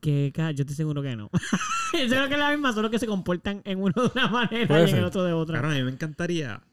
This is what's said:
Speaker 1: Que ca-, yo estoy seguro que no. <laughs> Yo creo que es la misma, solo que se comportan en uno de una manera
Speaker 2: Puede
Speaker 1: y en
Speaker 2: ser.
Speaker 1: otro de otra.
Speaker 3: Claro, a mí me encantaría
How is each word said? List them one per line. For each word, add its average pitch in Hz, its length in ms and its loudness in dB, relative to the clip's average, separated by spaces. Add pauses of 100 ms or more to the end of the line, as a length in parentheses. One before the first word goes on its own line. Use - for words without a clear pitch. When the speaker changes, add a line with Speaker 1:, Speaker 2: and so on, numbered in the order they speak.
Speaker 1:
Que 143 340 0
ca-, 160 160 -2
yo 139 120 -2
estoy 143 120 -6
seguro 147 260 -2
que 135 140 -4
no. 104 160 -10
<laughs> 1077 640 -2
Yo 285 160 0
creo 262 180 2
que 269 60 -2
es 294 60 0
la 294 100 2
misma, 294 240 0
solo 214 160 0
que 220 100 0
se 240 80 -2
comportan 196 560 -2
en 190 180 -4
uno 196 140 2
de 247 180 4
una 247 140 2
manera 226 400 0
Speaker 2:
Puede 151 140 6
Speaker 1:
y - 20 8
en 165 60 6
Speaker 2:
ser. - 160 2
Speaker 1:
otro 185 180 -2
de 175 80 0
otra. 160 300 0
Speaker 3:
Claro, 151 120 0
a 143 40 0
mí 131 60 0
me 127 80 -2
encantaría 156 720 -4 (120)